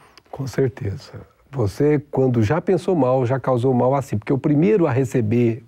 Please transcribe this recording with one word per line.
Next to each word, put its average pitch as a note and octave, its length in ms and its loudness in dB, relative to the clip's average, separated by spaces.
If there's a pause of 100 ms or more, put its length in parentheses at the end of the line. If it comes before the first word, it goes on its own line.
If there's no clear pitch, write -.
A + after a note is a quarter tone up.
(300)
Com C3+ 160 -10
certeza. A#2 680 -6 (360)
Você, C#3 640 0
quando B2 320 2
já D3+ 180 0
pensou F#3 340 0
mal, B2+ 300 2
já B2+ 140 -2
causou C3 340 0
mal B2 220 2
a C#3 60 0
si. - 160 -6
Porque - 140 -4
o C#3 60 2
primeiro E3 480 2
a C#3 60 0
receber A#2 760 0